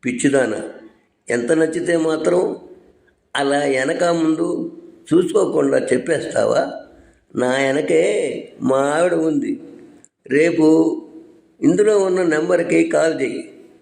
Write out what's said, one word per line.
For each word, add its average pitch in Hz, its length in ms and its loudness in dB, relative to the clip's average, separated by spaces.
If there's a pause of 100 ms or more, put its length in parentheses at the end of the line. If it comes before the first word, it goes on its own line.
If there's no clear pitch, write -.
పిచ్చిదానా, 127 560 0 (680)
ఎంత 120 240 -2
నచ్చితే 165 440 0
మాత్రం 160 600 0 (800)
అలా 139 220 0
వెనక 143 460 -2
ముందు 165 440 0 (640)
చూసుకోకుండా 151 680 2
చెప్పేస్తావా? 127 920 0 (640)
నా 123 180 0
వెనకే 151 500 0 (600)
మా 131 140 2
ఆవిడ 151 380 0
ఉంది, 160 460 -2 (680)
రేపు 160 400 2 (960)
ఇందులో 202 360 4
ఉన్న 185 240 0
నెంబర్కి 165 680 2
కాల్ 156 320 0
చేయి - 320 -6 (300)